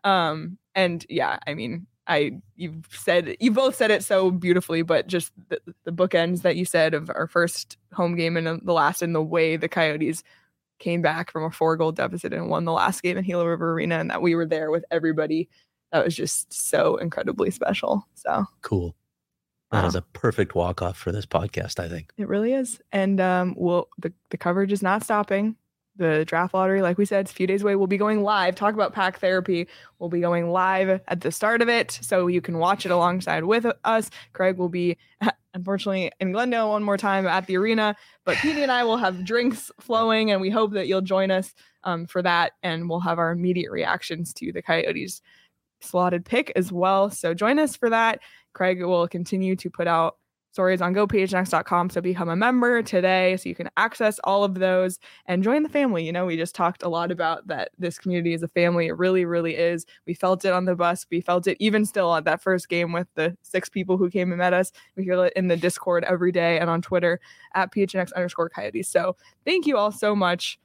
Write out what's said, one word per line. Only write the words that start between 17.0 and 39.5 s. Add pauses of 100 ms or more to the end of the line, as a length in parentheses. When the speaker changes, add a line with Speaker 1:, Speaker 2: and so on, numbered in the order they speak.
Speaker 1:
special.
So (160)
Speaker 2:
Cool. (760)
That
Speaker 1:
Wow.
Speaker 2:
is
a
perfect
walk-off
for
this
podcast,
I
think.
Speaker 1:
It
really
is. (100)
And,
um,
we'll, (100)
the, (180)
the
coverage
is
not
stopping. (400)
The
draft
lottery,
like
we
said,
it's
a
few
days
away.
We'll
be
going
live.
Talk
about
pack
therapy. (320)
We'll
be
going
live
at
the
start
of
it,
so
you
can
watch
it
alongside
with (180)
us. (240)
Craig
will
be, (240)
<laughs>
unfortunately,
in
Glendale
one
more
time
at
the
arena, (280)
but
Petey
and
I
will
have
drinks